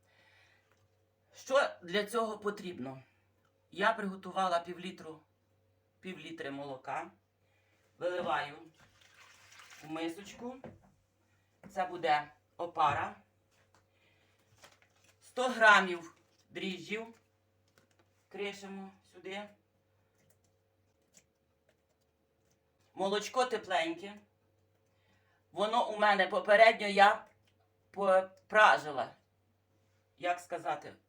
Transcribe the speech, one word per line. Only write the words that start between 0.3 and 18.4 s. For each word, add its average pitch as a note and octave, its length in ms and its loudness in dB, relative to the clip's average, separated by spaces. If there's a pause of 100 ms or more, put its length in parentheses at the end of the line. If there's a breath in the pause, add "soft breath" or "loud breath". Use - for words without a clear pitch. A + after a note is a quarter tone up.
Що - 360 2 (120)
для F3+ 220 -2
цього A3 340 -2
потрібно? F3 640 -8 (680)
Я G3 200 2
приготувала F#3+ 680 -2
пів F3 200 -12
літру, D#3+ 400 -14 (800)
пів F#3 180 -12
літри D#3+ 320 -12
молока. C#3 600 -8 (880)
Виливаю D#3 600 -4 (1200)
в D3+ 80 -18
мисочку. G#3+ 680 -8 (1120)
Це F#3+ 140 -4
буде D#3+ 480 -2 (240)
опара. D#3+ 600 -2 (2000)
Сто B3+ 260 -4
грамів G3 680 6 (340)
дріжджів. F#3+ 560 -8 (1200)
Кришимо G3 600 -12 (220)